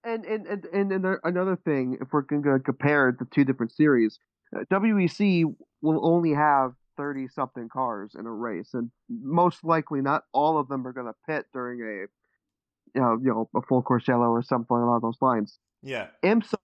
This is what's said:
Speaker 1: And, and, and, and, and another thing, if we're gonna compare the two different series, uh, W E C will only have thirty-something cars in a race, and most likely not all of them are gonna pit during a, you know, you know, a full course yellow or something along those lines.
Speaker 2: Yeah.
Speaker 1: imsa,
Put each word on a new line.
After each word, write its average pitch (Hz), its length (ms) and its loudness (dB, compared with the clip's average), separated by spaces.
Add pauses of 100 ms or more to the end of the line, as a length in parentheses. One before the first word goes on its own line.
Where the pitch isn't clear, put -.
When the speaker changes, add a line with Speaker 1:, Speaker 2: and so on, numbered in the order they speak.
Speaker 1:
And, 226 220 -6
and, 208 220 -6
and, 196 200 -6
and, 196 260 -2
and 190 300 0
another 180 420 0
thing, 131 360 0
if 131 120 -8
we're 147 100 2
gonna 139 360 2
compare 135 580 2
the 127 100 -8
two 139 180 2
different 131 280 -2
series, 127 460 4 (360)
uh, 98 160 -6
W 208 280 2
E 180 80 4
C 175 380 2 (360)
will 156 240 0
only 165 280 4
have 139 400 2 (240)
thirty-something 131 720 -8
cars 113 500 -6
in 107 80 -12
a 117 60 -10
race, 107 420 -8
and 120 160 -4 (180)
most 160 560 0
likely 160 360 -2
not 139 320 -2
all 156 260 0
of 135 100 -4
them 135 180 -8
are 127 60 -12
gonna 120 220 -12 (140)
pit 151 240 -6
during 123 280 -10
a, 104 260 -10 (880)
you 135 60 0
know, 117 200 4
you 131 100 0
know, 110 260 -2
a 120 60 0
full 127 200 0
course 120 240 0
yellow 120 220 2
or 117 140 0
something 120 340 -2
along 120 260 2
those 117 180 -6
lines. 117 380 0 (240)
Speaker 2:
Yeah. 123 260 -8 (160)
Speaker 1:
imsa, 220 400 2